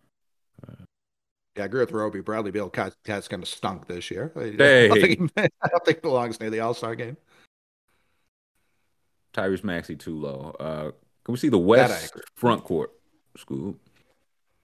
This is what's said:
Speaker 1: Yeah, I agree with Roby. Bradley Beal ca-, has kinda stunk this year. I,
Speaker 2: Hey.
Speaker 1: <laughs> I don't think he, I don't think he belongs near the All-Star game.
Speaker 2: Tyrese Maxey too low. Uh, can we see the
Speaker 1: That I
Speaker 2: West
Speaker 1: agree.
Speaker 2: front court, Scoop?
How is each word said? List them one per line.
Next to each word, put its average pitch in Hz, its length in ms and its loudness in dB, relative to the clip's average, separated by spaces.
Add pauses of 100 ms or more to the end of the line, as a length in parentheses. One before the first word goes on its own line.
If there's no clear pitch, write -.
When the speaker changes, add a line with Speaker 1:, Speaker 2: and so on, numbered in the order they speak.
(1600)
Speaker 1:
Yeah, 101 80 -6
I - 20 -8
agree 113 140 -4
with 117 100 0
Roby. 107 300 -4
Bradley 104 320 -6
Beal 98 180 -6
ca-, 95 220 -4 (140)
has 101 200 -6
kinda 92 180 -10
stunk - 440 -8
this 87 220 -10
year. 107 260 -8
I, - 40 -8 (160)
Speaker 2:
Hey. 135 280 8
Speaker 1:
<laughs> 117 60 8
I 226 40 6
don't 214 60 8
think 185 180 4 (180)
he, 208 60 0 (180)
I 180 80 -2
don't 170 160 0
think 160 140 2
he - 20 -18
belongs 120 400 -2
near 110 80 -6
the 110 120 -4
All-Star 117 340 -4
game. 120 220 -10 (2250)
Speaker 2:
Tyrese 95 300 -4
Maxey 85 320 -8
too 80 200 -12
low. 71 420 -10
Uh, 76 320 -8 (340)
can - 80 -6
we 123 60 -4
see 156 100 0
the 117 100 6
Speaker 1:
That 87 60 4
I - 20 2
Speaker 2:
West 101 480 6
Speaker 1:
agree. - 80 -18 (140)
Speaker 2:
front 117 280 2
court, 80 280 -4 (440)
Scoop? 80 420 -10 (840)